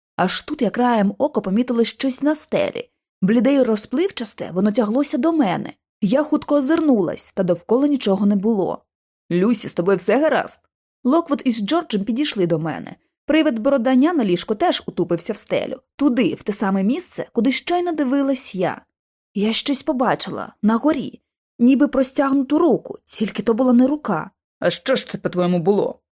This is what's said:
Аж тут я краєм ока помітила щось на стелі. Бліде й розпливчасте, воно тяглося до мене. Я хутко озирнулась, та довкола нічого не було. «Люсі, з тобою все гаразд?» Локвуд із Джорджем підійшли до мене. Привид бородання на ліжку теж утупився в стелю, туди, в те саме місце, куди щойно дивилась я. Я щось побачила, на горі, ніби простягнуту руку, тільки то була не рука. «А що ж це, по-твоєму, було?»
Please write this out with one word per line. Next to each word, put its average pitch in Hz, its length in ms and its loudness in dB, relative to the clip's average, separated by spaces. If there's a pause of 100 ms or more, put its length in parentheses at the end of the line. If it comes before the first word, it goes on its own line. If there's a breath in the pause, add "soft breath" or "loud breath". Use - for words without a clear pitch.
(160)
Аж 180 260 -2
тут 302 200 -6
я 202 80 2
краєм 226 480 2
ока 277 220 0
помітила 233 440 0
щось 262 380 -4
на 302 120 2
стелі. - 560 -4 (320)
Бліде 233 320 2
й 269 80 4
розпливчасте, 240 880 -4
воно 202 200 2
тяглося 247 460 0
до 320 140 2
мене. 214 400 -2 (280)
Я 254 220 2
хутко 294 320 -2
озирнулась, 285 800 0
та 196 80 -2
довкола 185 440 0
нічого 214 400 0
не 202 100 2
було. 190 480 -2 (460)
«Люсі, 196 380 0
з - 40 -8
тобою 185 240 2
все 208 240 2
гаразд?» 285 400 0 (440)
Локвуд 285 400 0
із 226 200 0
Джорджем 294 400 -2
підійшли 233 420 -2
до 160 120 0
мене. 151 380 -8 (300)
Привид 302 320 2
бородання 262 540 2
на 277 120 0
ліжку 180 300 -2
теж 330 320 0
утупився 175 460 -4
в 202 40 -4
стелю, - 440 -4 (160)
туди, 247 380 2
в - 80 -14
те 208 100 -4
саме 196 300 0
місце, 262 500 -2
куди 240 200 2
щойно 349 400 -2
дивилась 277 640 -2
я. 180 300 -4 (500)
Я 214 180 0
щось - 300 -2
побачила, 196 800 -2
на 220 140 2
горі, 285 440 -2 (380)
ніби 254 300 4
простягнуту 269 720 0
руку, 285 460 0
тільки - 380 -6
то 233 120 0
була 254 180 2
не 247 140 6
рука. 233 440 -4 (300)
«А 175 100 2
що 262 240 -2
ж - 140 -4
це, - 100 -8
по-твоєму, 180 400 0
було?» 190 400 0 (180)